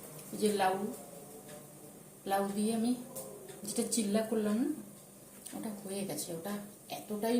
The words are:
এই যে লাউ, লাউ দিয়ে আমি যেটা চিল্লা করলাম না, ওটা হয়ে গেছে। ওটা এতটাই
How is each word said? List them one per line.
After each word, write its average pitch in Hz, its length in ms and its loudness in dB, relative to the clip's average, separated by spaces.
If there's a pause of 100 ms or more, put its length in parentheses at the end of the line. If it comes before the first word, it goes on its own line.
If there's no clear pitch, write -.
(320)
এই 202 100 -4
যে 208 60 8 (120)
লাউ, 190 160 6 (1500)
লাউ 196 140 6 (120)
দিয়ে 214 220 4
আমি 233 140 6 (760)
যেটা - 180 2 (100)
চিল্লা 214 360 4
করলাম 214 320 4
না, 294 80 4 (840)
ওটা 220 140 -4 (120)
হয়ে 196 260 -2
গেছে। 151 200 -4 (100)
ওটা 202 160 -4 (440)
এতটাই 220 420 2